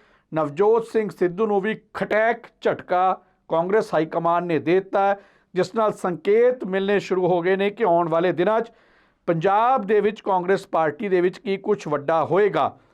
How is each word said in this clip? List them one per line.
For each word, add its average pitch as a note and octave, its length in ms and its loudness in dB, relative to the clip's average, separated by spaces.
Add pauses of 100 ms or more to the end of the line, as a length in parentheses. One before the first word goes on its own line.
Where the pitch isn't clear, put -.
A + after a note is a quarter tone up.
(340)
ਨਵਜੋਤ F#3+ 520 0
ਸਿੰਘ G#3+ 240 -2
ਸਿੱਧੂ F3+ 360 -2
ਨੂੰ G#3 140 0
ਵੀ F3+ 200 -4 (140)
ਖਟੈਕ A3 520 -2 (140)
ਝਟਕਾ F#3 600 0 (260)
ਕਾਂਗਰਸ F#3 460 0
ਹਾਈ D#3+ 120 0
ਕਮਾਂਡ E3+ 400 -2
ਨੇ E3 120 -2
ਦੇ D3+ 160 0
ਦਿੱਤਾ F#3+ 320 0
ਹੈ, G3 140 0 (340)
ਜਿਸ F3+ 200 -2
ਨਾਲ A3 180 0
ਸੰਕੇਤ G#3+ 720 0
ਮਿਲਣੇ G3 360 0
ਸ਼ੁਰੂ F#3 260 0
ਹੋ F3 140 2
ਗਏ F3+ 160 0
ਨੇ G3 140 -2
ਕਿ G#3+ 140 -4
ਆਉਣ E3+ 240 2
ਵਾਲੇ E3 240 2
ਦਿਨਾਂ F#3+ 280 0
'ਚ A3+ 120 -8 (540)
ਪੰਜਾਬ G3+ 580 2
ਦੇ G#3 160 2
ਵਿੱਚ G#3+ 200 -2
ਕਾਂਗਰਸ F#3 460 0
ਪਾਰਟੀ D#3+ 420 -2
ਦੇ F3+ 120 2
ਵਿੱਚ F3 180 0
ਕੀ G3 180 -4
ਕੁਛ G3 320 -4
ਵੱਡਾ D3+ 360 0
ਹੋਏਗਾ। D#3+ 540 0 (160)